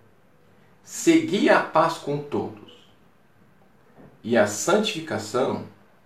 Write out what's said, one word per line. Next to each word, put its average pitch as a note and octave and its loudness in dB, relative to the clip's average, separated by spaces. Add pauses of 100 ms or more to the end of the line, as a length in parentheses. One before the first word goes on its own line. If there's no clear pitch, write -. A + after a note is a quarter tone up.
(840)
"Segui E3+ 2
a - 6
paz D#3+ 0
com C#3+ -6
todos, - -8 (1500)
e A#2 -2
a G#2 6
santificação, B2+ -2 (420)